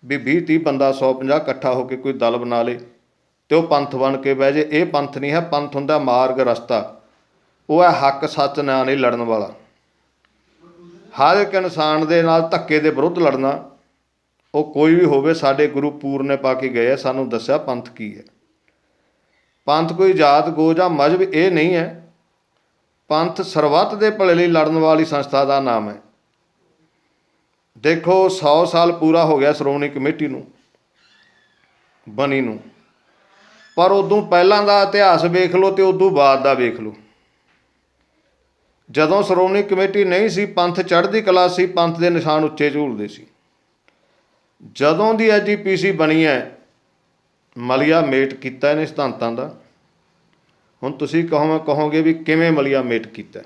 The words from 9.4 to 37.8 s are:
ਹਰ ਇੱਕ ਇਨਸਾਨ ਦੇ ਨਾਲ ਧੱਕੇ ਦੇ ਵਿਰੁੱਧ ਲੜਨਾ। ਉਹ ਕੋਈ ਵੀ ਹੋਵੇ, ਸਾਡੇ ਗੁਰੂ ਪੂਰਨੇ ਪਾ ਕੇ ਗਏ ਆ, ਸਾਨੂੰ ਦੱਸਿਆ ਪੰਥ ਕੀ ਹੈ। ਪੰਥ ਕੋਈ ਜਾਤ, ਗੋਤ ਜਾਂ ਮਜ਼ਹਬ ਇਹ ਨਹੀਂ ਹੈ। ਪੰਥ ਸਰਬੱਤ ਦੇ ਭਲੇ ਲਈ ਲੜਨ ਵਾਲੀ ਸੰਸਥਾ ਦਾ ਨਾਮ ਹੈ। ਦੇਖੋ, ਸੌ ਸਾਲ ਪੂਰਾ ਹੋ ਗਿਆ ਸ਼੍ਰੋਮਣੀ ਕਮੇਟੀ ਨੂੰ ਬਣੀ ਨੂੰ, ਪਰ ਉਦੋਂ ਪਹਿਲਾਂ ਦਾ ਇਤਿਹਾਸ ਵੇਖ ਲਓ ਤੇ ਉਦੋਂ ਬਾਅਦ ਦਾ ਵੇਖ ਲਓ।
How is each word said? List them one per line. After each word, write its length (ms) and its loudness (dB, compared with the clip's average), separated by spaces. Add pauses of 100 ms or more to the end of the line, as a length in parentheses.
ਹਰ 240 2
ਇੱਕ 160 -2
ਇਨਸਾਨ 540 -2
ਦੇ 140 2
ਨਾਲ 280 2
ਧੱਕੇ 300 0
ਦੇ 100 2
ਵਿਰੁੱਧ 300 -2
ਲੜਨਾ। 500 0 (880)
ਉਹ 180 -2
ਕੋਈ 220 4
ਵੀ 100 4
ਹੋਵੇ, 280 2
ਸਾਡੇ 340 2
ਗੁਰੂ 240 -2
ਪੂਰਨੇ 440 -4
ਪਾ 180 -2
ਕੇ 160 -4
ਗਏ 220 0
ਆ, 40 2
ਸਾਨੂੰ 340 -4
ਦੱਸਿਆ 280 -2
ਪੰਥ 320 -8
ਕੀ 280 -16
ਹੈ। 60 -20 (1400)
ਪੰਥ 280 0
ਕੋਈ 200 2
ਜਾਤ, 360 4
ਗੋਤ 260 0
ਜਾਂ 140 2
ਮਜ਼ਹਬ 320 0
ਇਹ 300 0
ਨਹੀਂ 240 0
ਹੈ। 280 -6 (1040)
ਪੰਥ 340 -2
ਸਰਬੱਤ 540 0
ਦੇ 140 0
ਭਲੇ 240 2
ਲਈ 140 2
ਲੜਨ 300 2
ਵਾਲੀ 280 2
ਸੰਸਥਾ 400 -2
ਦਾ 140 0
ਨਾਮ 300 -2
ਹੈ। 120 -16 (1800)
ਦੇਖੋ, 520 2
ਸੌ 360 2
ਸਾਲ 260 2
ਪੂਰਾ 340 2
ਹੋ 120 2
ਗਿਆ 160 2
ਸ਼੍ਰੋਮਣੀ 360 -4
ਕਮੇਟੀ 380 -4
ਨੂੰ 200 -10 (1600)
ਬਣੀ 320 -2
ਨੂੰ, 180 -6 (1160)
ਪਰ 160 4
ਉਦੋਂ 360 0
ਪਹਿਲਾਂ 360 4
ਦਾ 180 4
ਇਤਿਹਾਸ 420 4
ਵੇਖ 320 0
ਲਓ 160 4
ਤੇ 100 0
ਉਦੋਂ 300 2
ਬਾਅਦ 320 4
ਦਾ 100 4
ਵੇਖ 260 -2
ਲਓ। 160 -12 (2000)